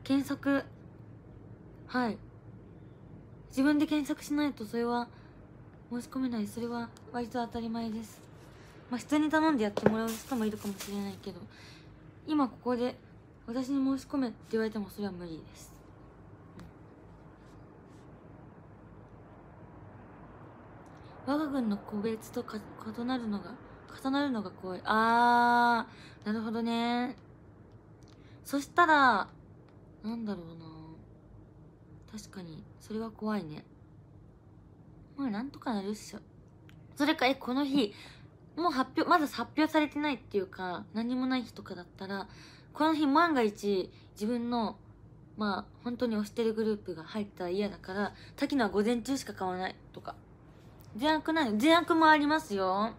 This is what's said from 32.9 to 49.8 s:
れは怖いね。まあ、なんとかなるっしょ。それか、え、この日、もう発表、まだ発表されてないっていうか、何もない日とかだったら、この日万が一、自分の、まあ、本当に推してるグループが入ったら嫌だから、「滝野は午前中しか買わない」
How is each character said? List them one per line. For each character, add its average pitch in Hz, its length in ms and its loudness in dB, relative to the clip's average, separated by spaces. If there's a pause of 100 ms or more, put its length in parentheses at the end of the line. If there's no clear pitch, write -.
れ 214 60 -4
は 226 120 -6
怖 214 260 -4
い 190 60 -4
ね。 151 220 -12 (1500)
ま 277 80 -4
あ、 254 40 0
な 208 120 -2
ん 277 80 -6
と - 100 -16
か 254 140 -4
な 202 80 -2
る 196 80 -6
っ 214 60 -4
し - 200 -14
ょ。 - 40 -12 (760)
そ 294 100 2
れ 302 100 4
か、 262 100 2
え、 269 100 4
こ 247 180 -6
の 285 120 2
日、 269 280 2 (600)
も 339 140 2
う - 20 0
発 262 240 0
表、 - 140 2
ま 339 100 8
だ 294 80 2
発 - 300 -6
表 311 100 4
さ 311 120 4
れ 302 100 2
て 294 100 -6
な 302 120 0
い 254 40 0
っ 220 40 -10
て - 180 -4
い 196 40 2
う 185 60 -4
か、 180 460 -6
何 233 220 -2
も 254 100 0
な 262 120 2
い 247 60 -2
日 - 100 -14
と - 80 -14
か 196 140 -10
だ 180 60 -12
っ 175 40 -12
た - 220 -12
ら、 196 220 -6 (440)
こ 294 120 2
の 320 80 6
日 302 140 2
万 320 260 6
が 262 80 4
一、 202 500 0 (220)
自 208 120 -6
分 240 240 -2
の、 233 280 0 (600)
ま 208 220 0
あ、 208 60 -10 (180)
本 240 140 -4
当 254 80 0
に 226 100 0
推 208 100 0
し - 40 -12
て - 140 -2
る 226 100 2
グ 220 100 0
ル 214 120 2
ー - 20 -8
プ 180 180 -8
が 160 80 -12
入 208 200 -6
っ 202 40 -6
た - 180 -8
ら 175 40 -2
嫌 196 200 0
だ - 80 -12
か - 160 -12
ら、 196 200 -2 (240)
「滝 285 180 0
野 262 100 6
は 196 40 2
午 196 140 4
前 240 180 2
中 262 160 -2
し - 80 -6
か 202 80 -10
買 190 140 -4
わ 180 100 -2
な 185 120 -2
い」 - 60 -10 (160)